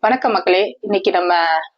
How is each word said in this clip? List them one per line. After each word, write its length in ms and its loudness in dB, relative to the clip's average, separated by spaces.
வணக்கம் 280 0
மக்களே, 500 0
இன்னைக்கு 300 -2
நம்ம 340 2